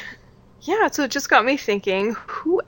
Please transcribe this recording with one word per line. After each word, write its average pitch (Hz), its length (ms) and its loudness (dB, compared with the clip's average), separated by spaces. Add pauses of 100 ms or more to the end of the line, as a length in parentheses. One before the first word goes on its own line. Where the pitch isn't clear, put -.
(640)
Yeah, 370 280 2
so 294 120 0
it 247 60 -2
just - 200 -4
got 240 160 6
me 269 120 2
thinking, 202 560 0 (140)
who - 400 0